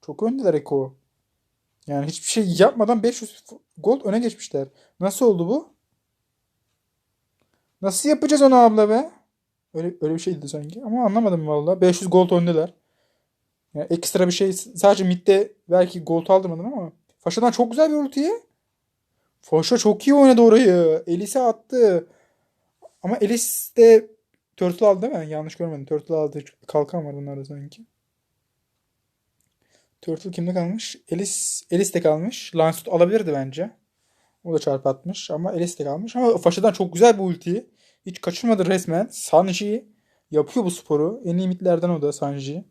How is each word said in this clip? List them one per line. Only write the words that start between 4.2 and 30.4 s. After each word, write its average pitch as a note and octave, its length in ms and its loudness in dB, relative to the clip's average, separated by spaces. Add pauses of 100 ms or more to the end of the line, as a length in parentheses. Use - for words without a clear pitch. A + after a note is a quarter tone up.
Nasıl G3 260 -2
oldu F3 220 0
bu? C#4+ 260 -6 (2000)
Nasıl F#3+ 260 -2
yapacağız D4 340 2
onu C4+ 120 8
abla A3 340 6
be? B3+ 220 0 (640)
Öyle, E3+ 260 -6
öyle D#3 140 -2
bir E3 40 -6
şeydi D3+ 300 -8
sanki D3+ 360 -14
ama A#3+ 200 -2
anlamadım G3 420 0
vallahi. D3+ 340 -2
Beş F3+ 220 4
yüz F#3 80 -4
gold F3+ 200 4
öndeler. F3 440 0 (1000)
Yani D3+ 160 -8
ekstra F3 360 -2
bir F3+ 60 -2
şey, F#3+ 200 -2
sadece F#3+ 520 0
midde F#3+ 480 2 (160)
belki F3+ 360 0
gold E3 240 -2
aldırmadın F#3 360 0
ama A3 280 -10 (260)
Faşa'dan A3+ 320 -2
çok A#3 200 0
güzel D4+ 200 2
bir D4+ 60 -2
ulti. C#4+ 340 -2 (1120)
Faşa D#3+ 380 0
çok G#3 280 0
iyi C#4 80 6
oynadı C4 280 8
orayı. F3+ 640 6
Elis'e F#3+ 340 -4
attı. A3+ 680 2 (960)
Ama G3 140 -4
Elis - 600 -4
de A3+ 340 8 (460)
Turtle F3+ 300 0
aldı G3 160 2
değil B3+ 100 -4
mi? D#3+ 180 -8
Yanlış D#3 260 -10
görmedim. D3+ 300 -8
Turtle D#3 280 -6
aldı. D3 280 -4 (240)
Kalkan D3+ 400 -4
var C#3+ 80 -14
bunlarda C#3 300 -12
sanki. C#3+ 380 -18 (2250)
Turtle E3 280 -10
kimde F3 240 -6